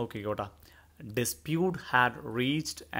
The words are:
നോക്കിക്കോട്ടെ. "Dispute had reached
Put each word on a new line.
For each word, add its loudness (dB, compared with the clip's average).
നോക്കിക്കോട്ടെ. -2
"Dispute 0
had 6
reached 0